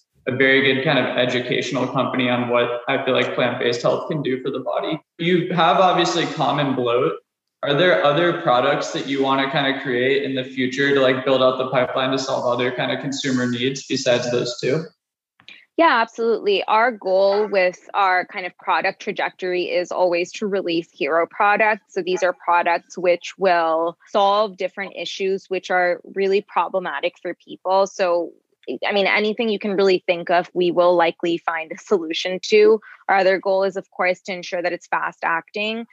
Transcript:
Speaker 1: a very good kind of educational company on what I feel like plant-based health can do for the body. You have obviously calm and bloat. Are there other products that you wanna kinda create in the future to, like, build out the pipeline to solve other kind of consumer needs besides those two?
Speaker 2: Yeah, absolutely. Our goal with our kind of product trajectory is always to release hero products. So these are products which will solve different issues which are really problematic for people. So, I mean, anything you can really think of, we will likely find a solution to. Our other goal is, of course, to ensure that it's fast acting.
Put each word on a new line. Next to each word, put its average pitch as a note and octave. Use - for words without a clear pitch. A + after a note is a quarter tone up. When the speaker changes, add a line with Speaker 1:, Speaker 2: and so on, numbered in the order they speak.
Speaker 1:
a B2+
very C3+
good C3
kind C#3+
of B2+
educational B2
company B2+
on A#2+
what A#2+
I C3
feel C3
like B2
plant-based A#2+
health -
can D#3
do B2+
for C3+
the B2+
body. -
You E3+
have E3+
obviously F3
calm C#3+
and C3+
bloat. B2+
Are C#3+
there C3+
other D#3+
products C3
that D3
you C3+
wanna C3+
kinda C3+
create C3+
in C3+
the C3
future C3
to, C#3
like, C3
build C3
out B2+
the C3
pipeline C3
to C3+
solve B2
other B2
kind C3
of B2+
consumer C3
needs B2
besides B2
those A2
two? D3
Speaker 2:
Yeah, D4+
absolutely. A3+
Our A3+
goal G3
with F#3
our F#3
kind F#3
of -
product F3
trajectory F3+
is F3
always F3
to A3
release F3
hero E3
products. G#3+
So F#3+
these F3+
are F3+
products F3
which F3
will E3+
solve G3+
different F#3
issues F#3+
which F#3
are F3+
really G3
problematic F3
for E3+
people. F#3+
So, F3
I -
mean, G3+
anything G#3+
you G3+
can G3+
really G3
think E3+
of, F3
we F3+
will F3
likely E3+
find D#3+
a G3
solution E3+
to. G#3+
Our G3
other F#3+
goal F#3+
is, F#3+
of -
course, F#3
to G3
ensure F3
that F3
it's -
fast E3
acting. G#3